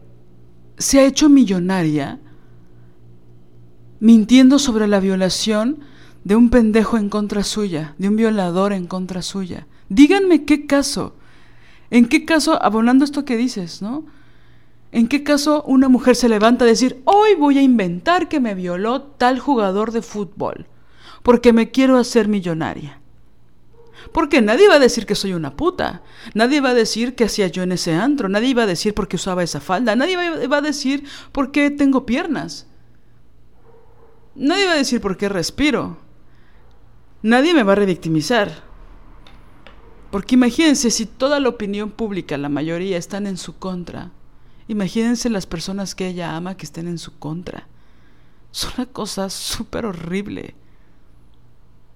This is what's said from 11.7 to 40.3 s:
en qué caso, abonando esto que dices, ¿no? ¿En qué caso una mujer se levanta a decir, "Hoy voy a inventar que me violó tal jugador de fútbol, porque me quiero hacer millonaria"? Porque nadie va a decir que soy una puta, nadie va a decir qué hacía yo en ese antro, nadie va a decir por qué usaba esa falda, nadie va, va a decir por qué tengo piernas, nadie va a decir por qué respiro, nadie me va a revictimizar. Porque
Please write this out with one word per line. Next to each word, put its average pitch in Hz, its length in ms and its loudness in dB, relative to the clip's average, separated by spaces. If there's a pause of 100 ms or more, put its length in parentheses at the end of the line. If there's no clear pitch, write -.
en 233 200 4
qué 311 160 2
caso, 320 360 0
abonando 240 440 2
esto 285 180 -6
que 254 140 -4
dices, 220 440 -6
¿no? 262 240 -8 (840)
¿En 233 160 2
qué 285 160 -2
caso 294 440 0
una 269 200 4
mujer 247 280 4
se 247 120 0
levanta 233 380 4
a - 20 6
decir, 233 380 2
"Hoy 403 300 6
voy 285 240 2
a - 20 4
inventar 254 680 2
que 311 120 -4
me 226 160 -2
violó 185 480 -4
tal 247 360 0
jugador 214 520 0
de 220 100 -4
fútbol, - 640 -8 (580)
porque 240 300 6
me 226 160 2
quiero 262 280 4
hacer 233 300 0
millonaria"? 165 720 -6 (1120)
Porque 285 300 2
nadie 233 260 4
va 370 80 8
a 339 40 6
decir 240 260 2
que - 80 -4
soy 196 200 -4
una 147 220 -6
puta, 294 460 -4 (320)
nadie 247 260 2
va 269 100 0
a 247 40 2
decir 233 400 0
qué 240 120 0
hacía 208 220 -2
yo 185 140 -6
en 185 120 -2
ese 170 200 -4
antro, 233 360 0
nadie 226 260 0
va 233 80 2
a - 20 2
decir 202 300 -2
por 208 120 -4
qué 185 100 -6
usaba 180 260 -4
esa 175 160 -6
falda, 208 360 -2
nadie 339 220 -2
va, 339 300 -4
va 294 100 0
a 294 40 0
decir 285 420 -4 (280)
por 277 200 -4
qué 285 180 2
tengo 277 380 0
piernas, 233 580 -6 (1700)
nadie 359 320 0
va 359 60 0
a 320 60 2
decir 247 240 -2
por 185 160 -4
qué 202 120 -4
respiro, 185 680 -4 (1200)
nadie 254 320 2
me 302 80 2
va 196 120 2
a - 20 4
revictimizar. 180 880 -2 (1500)
Porque 202 240 -4